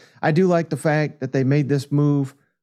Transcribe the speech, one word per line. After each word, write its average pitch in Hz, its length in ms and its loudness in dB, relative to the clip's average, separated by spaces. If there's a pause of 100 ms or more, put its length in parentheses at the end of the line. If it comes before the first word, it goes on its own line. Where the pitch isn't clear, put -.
(220)
I 139 100 2
do 185 140 2
like 170 220 0
the 151 100 -6
fact 151 420 -2
that 131 120 -8
they 135 100 0
made 135 280 0
this 139 200 -2
move 143 440 0 (280)